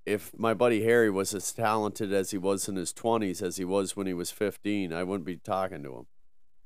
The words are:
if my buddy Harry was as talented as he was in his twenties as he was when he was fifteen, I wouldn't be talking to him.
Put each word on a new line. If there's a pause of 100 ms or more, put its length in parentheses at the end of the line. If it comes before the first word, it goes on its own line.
if
my
buddy
Harry
was
as
talented
as
he
was
in
his
twenties
as
he
was
when
he
was
fifteen,
I
wouldn't
be
talking
to
him. (580)